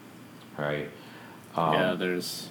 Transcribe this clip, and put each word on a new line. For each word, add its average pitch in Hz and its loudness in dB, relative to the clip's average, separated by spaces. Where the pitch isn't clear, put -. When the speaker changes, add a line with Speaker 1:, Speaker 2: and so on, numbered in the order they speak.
Speaker 1:
right? 73 0
Um, 82 6
Speaker 2:
Yeah, 92 6
there's, 90 0